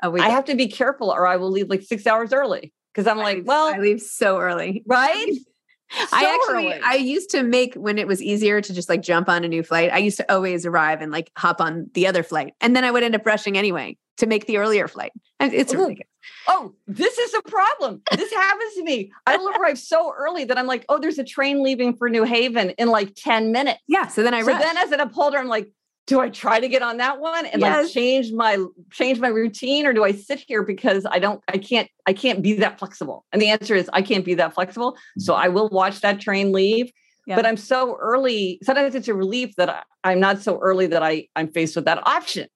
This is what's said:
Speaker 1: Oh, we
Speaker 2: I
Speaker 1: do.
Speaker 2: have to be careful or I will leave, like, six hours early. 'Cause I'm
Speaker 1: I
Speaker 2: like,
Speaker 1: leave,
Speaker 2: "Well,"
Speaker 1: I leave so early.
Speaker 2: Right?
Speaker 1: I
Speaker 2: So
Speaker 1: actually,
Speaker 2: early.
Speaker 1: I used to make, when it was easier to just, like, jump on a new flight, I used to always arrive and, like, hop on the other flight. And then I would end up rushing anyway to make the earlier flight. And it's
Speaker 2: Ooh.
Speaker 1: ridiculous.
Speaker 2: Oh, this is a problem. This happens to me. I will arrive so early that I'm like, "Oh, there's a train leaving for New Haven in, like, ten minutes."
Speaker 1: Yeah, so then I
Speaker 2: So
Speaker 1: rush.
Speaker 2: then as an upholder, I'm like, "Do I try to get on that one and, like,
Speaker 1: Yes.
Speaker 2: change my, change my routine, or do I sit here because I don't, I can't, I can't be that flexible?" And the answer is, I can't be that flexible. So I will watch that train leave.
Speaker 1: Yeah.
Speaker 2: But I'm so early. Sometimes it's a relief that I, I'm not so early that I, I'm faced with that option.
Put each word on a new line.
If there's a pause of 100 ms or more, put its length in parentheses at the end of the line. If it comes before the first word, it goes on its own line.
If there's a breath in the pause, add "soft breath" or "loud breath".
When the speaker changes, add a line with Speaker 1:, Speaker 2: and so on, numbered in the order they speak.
Speaker 1:
Oh,
we
Speaker 2:
I
Speaker 1:
do.
Speaker 2:
have
to
be
careful
or
I
will
leave,
like,
six
hours
early. (200)
'Cause
I'm
Speaker 1:
I
Speaker 2:
like,
Speaker 1:
leave,
Speaker 2:
"Well,"
Speaker 1:
I
leave
so
early.
Speaker 2:
Right? (840 loud breath)
Speaker 1:
I
Speaker 2:
So
Speaker 1:
actually,
Speaker 2:
early.
Speaker 1:
I
used
to
make,
when
it
was
easier
to
just,
like,
jump
on
a
new
flight,
I
used
to
always
arrive
and,
like,
hop
on
the
other
flight.
And
then
I
would
end
up
rushing
anyway (220)
to
make
the
earlier
flight. (280)
And
it's
Speaker 2:
Ooh.
Speaker 1:
ridiculous. (420 loud breath)
Speaker 2:
Oh, (120)
this
is
a
problem. (140)
This
happens
to
me. (160 loud breath)
I
will
arrive
so
early
that
I'm
like,
"Oh,
there's
a
train
leaving
for
New
Haven
in,
like,
ten
minutes."
Speaker 1:
Yeah,
so
then
I
Speaker 2:
So
Speaker 1:
rush.
Speaker 2:
then
as
an
upholder,
I'm
like, (340)
"Do
I
try
to
get
on
that
one
and,
like,
Speaker 1:
Yes.
Speaker 2:
change
my, (300)
change
my
routine,
or
do
I
sit
here
because
I
don't,
I
can't, (180)
I
can't
be
that
flexible?"
And
the
answer
is,
I
can't
be
that
flexible. (200 loud breath)
So
I
will
watch
that
train
leave. (360)
Speaker 1:
Yeah.
Speaker 2:
But
I'm
so
early.
Sometimes
it's
a
relief
that
I, (220)
I'm
not
so
early
that
I,
I'm
faced
with
that
option.